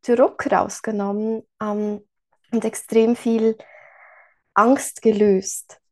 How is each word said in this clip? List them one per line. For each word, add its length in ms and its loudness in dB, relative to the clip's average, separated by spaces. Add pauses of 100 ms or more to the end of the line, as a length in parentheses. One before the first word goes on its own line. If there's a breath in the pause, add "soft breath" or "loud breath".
Druck 480 2
rausgenommen, 920 -4 (200)
ähm, 380 -6 (500)
und 140 -2
extrem 500 0
viel 440 0 (960 soft breath)
Angst 480 2
gelöst, 800 0 (120)